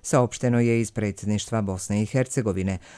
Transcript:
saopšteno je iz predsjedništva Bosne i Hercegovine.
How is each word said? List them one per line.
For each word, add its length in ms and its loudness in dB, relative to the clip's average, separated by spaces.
saopšteno 580 2
je 220 4
iz 100 -4
predsjedništva 720 -2
Bosne 400 -2
i 40 0
Hercegovine. 760 0